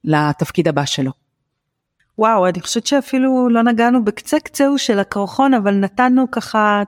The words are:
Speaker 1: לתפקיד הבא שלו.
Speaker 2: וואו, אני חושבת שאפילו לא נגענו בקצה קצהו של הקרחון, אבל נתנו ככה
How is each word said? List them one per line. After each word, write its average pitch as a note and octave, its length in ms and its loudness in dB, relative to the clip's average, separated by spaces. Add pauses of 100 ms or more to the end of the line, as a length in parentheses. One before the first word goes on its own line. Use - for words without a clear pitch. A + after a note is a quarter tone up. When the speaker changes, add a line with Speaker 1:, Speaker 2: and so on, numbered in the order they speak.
Speaker 1:
לתפקיד D3+ 640 0
הבא C#3+ 160 -2
שלו. C3+ 260 -4 (1080)
Speaker 2:
וואו, G#3+ 280 2
אני F3+ 140 -2
חושבת - 260 -6
שאפילו C4 640 0
לא A#3 140 2
נגענו A#3 420 2
בקצה G#3 360 -2
קצהו C#4 380 0
של A3 200 0
הקרחון, G#3 560 0
אבל G3+ 200 0
נתנו B3 560 0
ככה G#3 580 -2